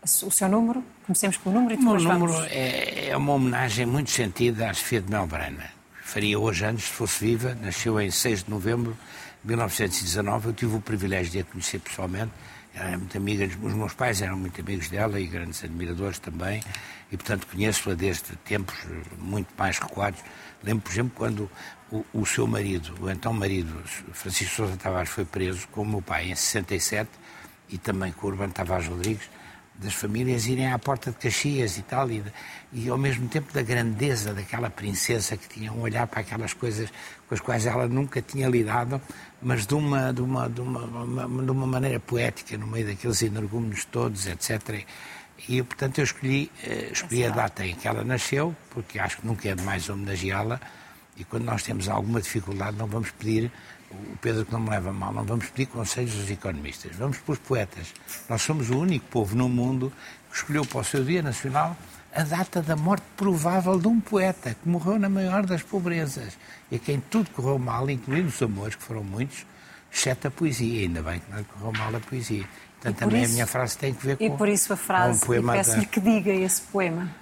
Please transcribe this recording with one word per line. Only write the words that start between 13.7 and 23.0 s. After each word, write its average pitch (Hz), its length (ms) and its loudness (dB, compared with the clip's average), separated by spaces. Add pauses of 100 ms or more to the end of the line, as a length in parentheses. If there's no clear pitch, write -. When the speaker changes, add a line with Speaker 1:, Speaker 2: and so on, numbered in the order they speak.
Speaker 2:
meus 104 200 -2
pais 117 260 0
eram 95 180 -2
muito 92 220 -6
amigos 90 300 -4
dela 101 300 0
e 92 80 -2
grandes 85 360 -8
admiradores 87 540 -4
também. 92 460 -4 (480)
E, 95 60 -6
portanto, 98 280 -2
conheço-a 101 480 0
desde 87 440 -2
tempos 98 380 -4 (440)
muito 92 360 -4
mais 95 220 0
recuados. 98 420 -2 (440)
Lembro, 104 200 0
por - 80 -10
exemplo, 120 240 0
quando 107 360 -2 (400)
o, 110 220 -4
o 110 120 2
seu 117 220 2
marido, 95 520 -2
o 92 100 -2